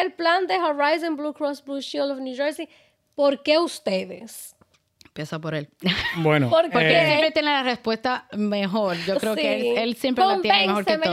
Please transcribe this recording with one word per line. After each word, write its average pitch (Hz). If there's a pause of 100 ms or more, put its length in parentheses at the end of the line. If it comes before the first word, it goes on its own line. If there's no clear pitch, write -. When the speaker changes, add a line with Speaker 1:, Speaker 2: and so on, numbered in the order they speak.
Speaker 1:
el 370
plan 339
de 370
Horizon 311
Blue 294
Cross 285
Blue 277
Shield 277
of 262
New 262
Jersey? 294 (460)
¿Por 285
qué 302
ustedes? 190 (520)
Speaker 2:
Empieza 151
por 156
él. 147 (480)
Speaker 3:
Bueno, 151
Speaker 1:
¿Por 330
Speaker 2:
Porque 160
Speaker 1:
qué? -
Speaker 2:
él -
siempre 302
tiene 302
la 277
respuesta 247 (100)
mejor. 202 (100)
Yo 190
creo 214
que 214
él, 220
Speaker 1:
Sí. 240
Speaker 2:
él 233
siempre 269
la 392
tiene 392
mejor 403
que 359
Speaker 1:
Convénceme, 320